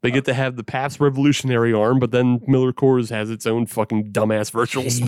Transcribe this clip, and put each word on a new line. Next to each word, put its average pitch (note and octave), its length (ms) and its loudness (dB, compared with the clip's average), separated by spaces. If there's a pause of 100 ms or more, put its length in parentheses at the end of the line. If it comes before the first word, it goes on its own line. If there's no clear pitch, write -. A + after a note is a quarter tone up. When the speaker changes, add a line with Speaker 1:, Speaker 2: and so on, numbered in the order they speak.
Speaker 1:
They B2 100 0
get C3+ 140 0
to C3 80 0
have C3 220 -2
the A#2 60 -10
Pabst C#3 380 -6
Revolutionary C3+ 720 2
arm, A2 260 4
but B2 140 0
then B2 340 2
Miller C3 280 2
Coors B2+ 360 2
has A2 200 -4
its A2 160 -8
own A2+ 200 0
fucking G#2+ 460 -4
dumbass G#2+ 400 0
virtual B2 320 -2
Speaker 2:
Jeez A#2+ 240 -2